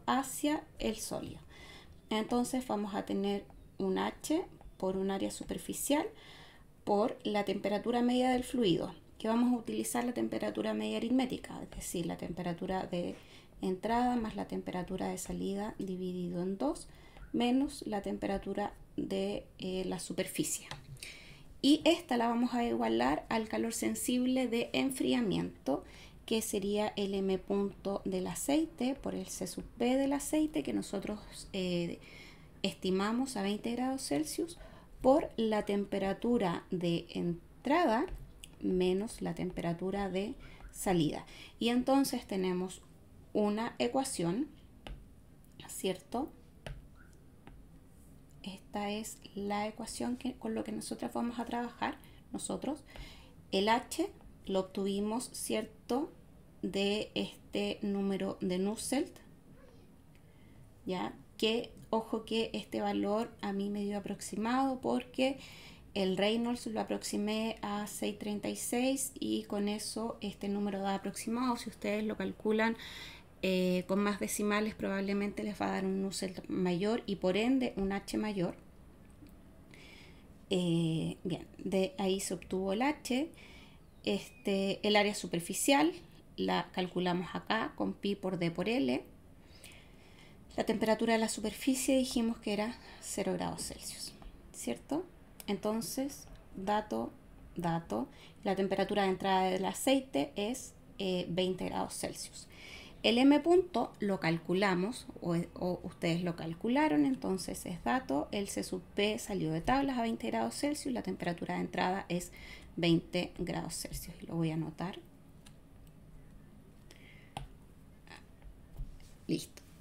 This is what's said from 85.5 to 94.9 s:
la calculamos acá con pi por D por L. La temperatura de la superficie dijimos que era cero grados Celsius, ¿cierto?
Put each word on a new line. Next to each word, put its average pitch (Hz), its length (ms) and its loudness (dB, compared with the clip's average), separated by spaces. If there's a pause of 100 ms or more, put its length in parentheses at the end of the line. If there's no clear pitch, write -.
la 185 360 0
calculamos 180 640 0
acá 214 420 0
con 196 160 0
pi 202 220 -2
por 185 240 -2
D 170 120 2
por 180 180 -2
L. 254 340 2 (1500)
La - 80 0
temperatura 220 480 4
de 226 60 6
la 220 100 2
superficie 254 680 2
dijimos 233 400 2
que 208 160 -2
era 214 240 0 (240)
cero 185 320 -2
grados 175 280 -2
Celsius, - 520 -10 (380)
¿cierto? 269 520 -4 (420)